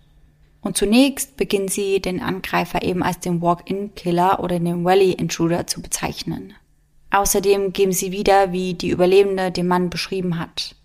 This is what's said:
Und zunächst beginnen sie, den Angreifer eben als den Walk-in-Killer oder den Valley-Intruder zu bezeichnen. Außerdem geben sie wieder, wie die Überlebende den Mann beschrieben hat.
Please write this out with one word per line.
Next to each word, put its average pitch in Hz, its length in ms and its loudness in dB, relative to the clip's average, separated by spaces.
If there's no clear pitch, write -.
Und 196 160 -6
zunächst 254 640 2
beginnen 196 320 -2
sie, 196 320 -2
den 180 200 -4
Angreifer 175 640 -4
eben 180 200 -2
als 180 160 -2
den 175 220 -2
Walk-in-Killer 180 1000 -2
oder 180 160 -2
den 170 240 -2
Valley-Intruder 170 840 2
zu - 160 -8
bezeichnen. 175 720 -10
Außerdem 196 600 2
geben 190 220 2
sie 185 180 -4
wieder, 196 400 4
wie 185 220 -2
die 175 160 -4
Überlebende 190 600 4
den 175 180 -2
Mann 180 220 2
beschrieben 175 500 -4
hat. - 460 -10